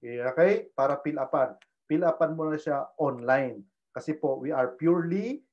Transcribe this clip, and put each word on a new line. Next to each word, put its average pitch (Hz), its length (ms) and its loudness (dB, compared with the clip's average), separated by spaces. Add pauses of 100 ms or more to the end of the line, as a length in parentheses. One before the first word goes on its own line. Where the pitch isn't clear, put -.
Okay? 127 720 0
Para 139 280 2
fill 147 200 -4
upan. 131 360 0 (320)
Fill 160 160 2
upan 160 320 2
mo 156 120 -2
na 156 80 -2
siya 143 280 -2 (160)
online. 127 640 0 (240)
Kasi 151 260 -6
po, 135 220 -2
we 143 160 -4
are 127 240 0
purely 175 640 0 (120)